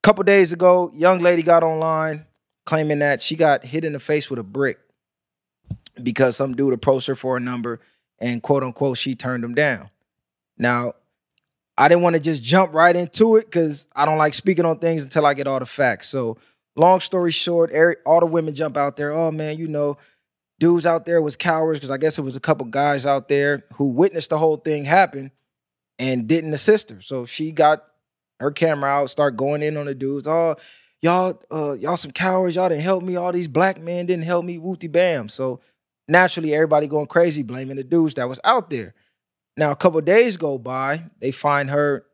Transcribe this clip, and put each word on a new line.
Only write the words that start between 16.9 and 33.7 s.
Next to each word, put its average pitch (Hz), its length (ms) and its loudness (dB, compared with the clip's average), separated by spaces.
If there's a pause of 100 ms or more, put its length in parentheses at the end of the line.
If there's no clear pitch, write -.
story 175 300 -2
short, 170 400 0
every, 160 240 4 (100)
all 165 140 6
the 170 60 4
women 160 300 -2
jump 147 220 -6
out 143 200 -2
there, 147 140 -4
"Oh 160 200 -2
man, 156 260 -8
you 165 100 -10
know, 147 300 -4 (600)
dudes 170 260 4
out 165 200 0
there 170 160 2
was 147 160 -4
cowards," 160 420 0
'cause 139 100 -12
I 135 80 -6
guess 151 200 -2
it 160 40 -6
was 135 140 -8
a 135 60 -12
couple 143 260 0
guys 139 380 -2
out 139 240 0
there 143 340 0 (120)
who 143 100 0
witnessed 156 440 0
the 160 80 0
whole 156 200 2
thing 147 280 -4
happen 143 460 2 (680)
and 127 300 -2
didn't 156 260 0
assist 208 360 2
her. 98 120 -20
So 127 240 -10
she 156 280 -8
got 151 320 2 (560)
her 143 100 -2
camera 143 380 0
out, 139 200 0
start 143 280 0
going 147 260 -2
in 151 140 -4
on 147 80 -8
the 139 100 -8
dudes. 135 320 -6
"Oh, 165 300 0 (440)
y'all, 185 400 0 (100)
uh, 147 280 -4
y'all 160 180 -4
some 143 140 -10
cowards. 185 460 -2
Y'all 185 120 0
didn't 156 140 -2
help 185 200 0
me. 180 120 -6
All 175 160 -4
these 175 180 -4
black 175 320 0